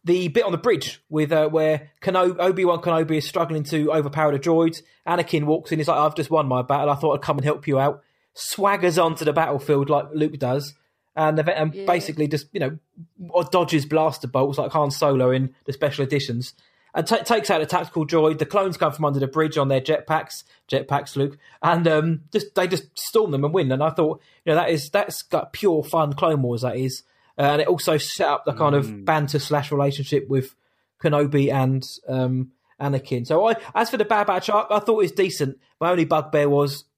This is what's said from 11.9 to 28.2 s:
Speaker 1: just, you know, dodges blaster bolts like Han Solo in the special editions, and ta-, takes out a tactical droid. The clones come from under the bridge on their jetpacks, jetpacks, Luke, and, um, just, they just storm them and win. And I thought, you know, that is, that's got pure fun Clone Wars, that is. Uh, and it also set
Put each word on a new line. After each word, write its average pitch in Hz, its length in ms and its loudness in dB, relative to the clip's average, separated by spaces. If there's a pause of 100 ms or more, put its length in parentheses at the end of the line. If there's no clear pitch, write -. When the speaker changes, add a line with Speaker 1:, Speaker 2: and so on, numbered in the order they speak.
Speaker 1:
just, 147 240 -4
you 196 80 -8
know, 147 180 -4 (720)
dodges 165 380 2
blaster 156 400 0
bolts 139 320 0
like - 140 -2
Han 147 180 2
Solo 135 400 2
in 131 240 0 (100)
the 135 80 -6
special 143 300 -2
editions, 131 500 -4 (400)
and 165 140 -4
ta-, 220 160 2
takes 220 260 0
out 165 120 2
a 147 40 -2
tactical 165 400 -2
droid. 156 320 2
The 156 80 0
clones 196 320 -2
come 156 140 0
from 151 140 -4
under 139 140 0
the 135 80 0
bridge 156 300 0
on 139 120 0
their 135 120 2
jetpacks, - 640 -2 (280)
jetpacks, - 440 -2
Luke, 139 240 -2 (240)
and, 170 240 2
um, 160 340 2 (100)
just, 208 220 -4
they 185 140 0
just - 320 -6
storm 214 320 2
them 139 120 0
and 151 120 -2
win. 143 160 2
And 131 100 0
I 160 80 2
thought, 156 320 0 (240)
you 160 60 2
know, 151 40 4
that 170 140 2
is, 151 220 -2
that's - 320 -2
got - 280 -4
pure 165 320 2
fun 151 300 0
Clone 151 300 0
Wars, 120 180 -2
that 120 160 -4
is. 131 240 -6 (360)
Uh, 143 40 -2
and 147 200 4
it - 60 0
also 160 300 2
set 165 320 -2